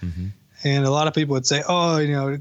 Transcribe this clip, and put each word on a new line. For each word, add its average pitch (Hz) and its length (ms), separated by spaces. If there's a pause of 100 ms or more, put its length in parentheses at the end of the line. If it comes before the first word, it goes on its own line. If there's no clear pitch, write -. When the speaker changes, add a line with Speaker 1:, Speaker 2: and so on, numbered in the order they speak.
Speaker 1:
Mm-hmm. 90 240 (360)
Speaker 2:
And 139 220
a 135 60
lot 151 160
of 151 60
people 147 200
would 131 120
say, 139 220
"Oh, 170 300
you 147 160
know, 139 280